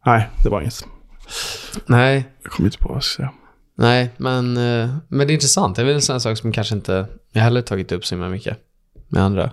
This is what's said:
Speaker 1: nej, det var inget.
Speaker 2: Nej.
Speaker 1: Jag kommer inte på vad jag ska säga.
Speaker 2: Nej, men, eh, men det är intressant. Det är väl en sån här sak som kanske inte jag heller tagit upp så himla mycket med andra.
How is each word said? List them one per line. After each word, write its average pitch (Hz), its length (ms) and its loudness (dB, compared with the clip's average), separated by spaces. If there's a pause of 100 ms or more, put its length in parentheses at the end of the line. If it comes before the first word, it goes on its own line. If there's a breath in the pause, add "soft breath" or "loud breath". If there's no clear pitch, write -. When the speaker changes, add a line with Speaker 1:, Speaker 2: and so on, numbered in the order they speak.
Speaker 1:
nej, 113 220 4 (160)
det 110 60 4
var 98 100 0
inget. - 240 -8 (1000 loud breath)
Speaker 2:
Nej. 131 420 4 (140)
Speaker 1:
Jag - 100 -16
kommer - 160 0
inte - 100 -4
på - 100 2
vad - 80 -6
jag 135 80 -4
ska - 180 -4
säga. 131 100 -6 (440 soft breath)
Speaker 2:
Nej, 120 400 2
men, 123 400 -2
eh, 120 340 0 (180)
men 139 180 0
det 151 60 2
är - 20 4
intressant. 139 420 0
Det 117 60 0
är 127 40 2
väl 143 80 2
en 147 80 0
sån 135 120 -2
här 127 60 -2
sak 110 180 -2
som 113 140 -4
kanske 107 220 -2
inte 95 320 -2 (260)
jag 113 100 2
heller 120 200 4
tagit 95 300 -4
upp 92 140 -6
så - 80 -6
himla 87 140 -6
mycket 95 300 -8 (500)
med 82 140 2
andra. 98 200 2 (100)